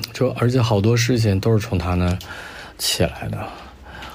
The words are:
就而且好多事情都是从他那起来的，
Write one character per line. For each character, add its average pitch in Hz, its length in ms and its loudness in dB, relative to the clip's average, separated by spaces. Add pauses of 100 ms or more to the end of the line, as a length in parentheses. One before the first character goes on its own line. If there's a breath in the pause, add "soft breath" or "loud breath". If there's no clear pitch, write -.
(140)
就 123 180 2
而 120 180 2
且 127 120 2
好 110 200 4
多 117 140 4
事 120 220 2
情 101 220 4
都 113 140 2
是 107 120 4
从 95 120 -2
他 87 160 0
那 90 240 2 (600 loud breath)
起 - 260 0
来 - 260 -4
的， 104 180 -6 (680 loud breath)